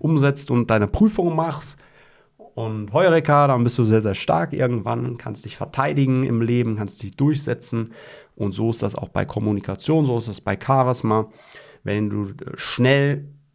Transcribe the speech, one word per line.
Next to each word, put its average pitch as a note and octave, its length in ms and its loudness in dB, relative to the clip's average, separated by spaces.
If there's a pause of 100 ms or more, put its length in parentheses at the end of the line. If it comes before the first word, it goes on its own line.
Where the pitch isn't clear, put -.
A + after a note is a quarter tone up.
umsetzt C#3+ 500 2
und A#2+ 180 0
deine G#2+ 200 2
Prüfung F3 480 2
machst. - 420 -6 (760)
Und G#2+ 380 -6
Heureka, D3+ 540 4
dann B2+ 160 4
bist A#2+ 160 2
du B2 60 4
sehr, A2 180 6
sehr G2+ 140 -2
stark D#3+ 360 0
irgendwann, A#2+ 640 -2
kannst - 280 -12
dich G#2+ 120 -14
verteidigen C3+ 680 0
im A#2+ 160 0
Leben, A#2 340 0
kannst G#2 300 -8
dich G2 120 -14
durchsetzen. A#2+ 760 -2 (420)
Und G2+ 180 -4
so A2 180 0
ist A2+ 120 -4
das G#2 120 -4
auch - 160 -8
bei G2 140 -2
Kommunikation, G#2+ 800 -2
so A#2+ 120 0
ist G#2+ 80 -6
das G#2+ 140 -10
bei G2 200 -4
Charisma. B2 680 0 (560)
Wenn G#2 260 -2
du, G#2 140 -4
äh, - 320 -12
schnell C#3 720 0 (260)